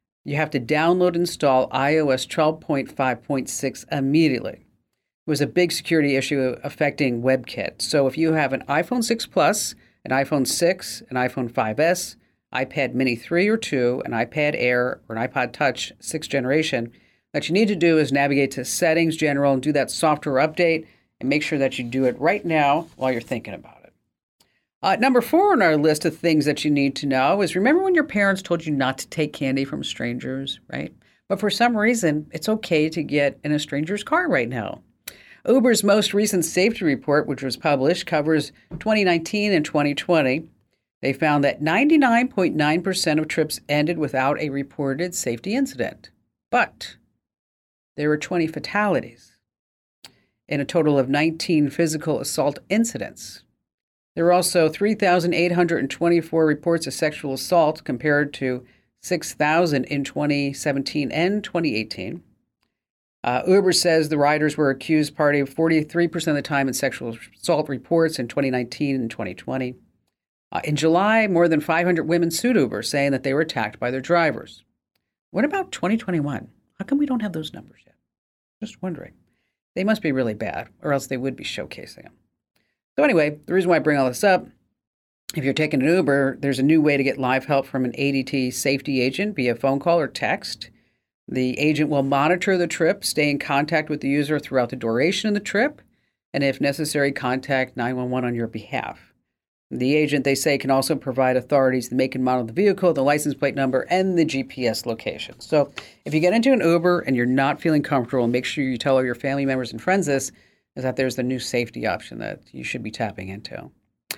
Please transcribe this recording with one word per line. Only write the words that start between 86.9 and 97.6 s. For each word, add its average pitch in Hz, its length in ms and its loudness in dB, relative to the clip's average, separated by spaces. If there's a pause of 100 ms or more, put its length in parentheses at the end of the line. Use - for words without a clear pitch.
to 139 60 0
get 131 160 -2
live 131 280 -2
help 139 200 0
from 131 180 -4
an 123 100 -4
A 139 180 -2
D 135 100 0
T 131 280 -2
safety 135 500 -2
agent 180 340 -2
via 123 200 0
phone 135 260 0
call 170 180 2
or 143 100 0
text. - 600 -6 (580)
The 127 320 -2
agent 147 300 0
will 143 140 0
monitor 160 560 2
the 175 80 0
trip, 170 360 0
stay 147 280 0
in 143 80 -2
contact 151 500 0
with 147 140 -4
the 139 60 -2
user 147 300 0
throughout 127 300 -2
the 131 80 -8
duration 123 500 0
of 208 80 0
the 208 60 -2
trip, 226 400 -2 (540)
and 139 100 0
if 135 160 0
necessary, 143 520 0
contact 131 640 -2